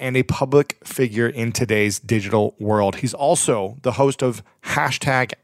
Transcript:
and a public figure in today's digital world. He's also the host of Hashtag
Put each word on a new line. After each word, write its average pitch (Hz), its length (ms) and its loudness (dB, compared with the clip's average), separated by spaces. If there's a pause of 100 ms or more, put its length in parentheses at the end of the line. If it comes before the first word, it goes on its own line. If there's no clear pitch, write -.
and 127 160 -4
a 127 60 4
public 143 600 0
figure 117 460 -2
in 117 240 -4
today's 104 460 0
digital 104 600 0
world. 104 380 0
He's 131 160 -4
also 131 680 0
the 127 100 0
host 139 300 2
of 123 200 -2 (220)
Hashtag 135 800 0